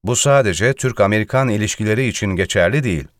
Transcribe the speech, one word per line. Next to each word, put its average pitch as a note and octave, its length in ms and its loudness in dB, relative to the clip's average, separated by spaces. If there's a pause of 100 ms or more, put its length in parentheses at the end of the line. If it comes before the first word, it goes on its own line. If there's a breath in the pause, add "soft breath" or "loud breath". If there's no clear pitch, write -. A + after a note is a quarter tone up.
Bu A#2 120 -2
sadece B2 580 2
Türk-Amerikan A2 760 0
ilişkileri G#2+ 580 -2
için G#2 200 -4
geçerli A2 560 0
değil. E2 240 -4 (120)